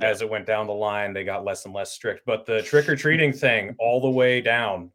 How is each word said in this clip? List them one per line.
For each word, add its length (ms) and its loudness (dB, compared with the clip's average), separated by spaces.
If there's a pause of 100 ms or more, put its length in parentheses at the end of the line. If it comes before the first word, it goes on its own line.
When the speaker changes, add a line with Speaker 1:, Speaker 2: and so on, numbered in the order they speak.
Speaker 1:
yeah. 80 2
Speaker 2:
as 120 0
it 80 -4
went 180 -4
down 200 0
the 60 -4
line, 400 -2
they 100 -6
got 220 -6
less 200 -6
and 80 -14
less 200 -6
strict. 340 -8
But 180 -2
the 160 0
trick-or-treating 720 2
thing, 420 0
Speaker 1:
<laughs> 20 -14
Speaker 2:
all 220 2
the 100 2
way 300 4
down, 540 0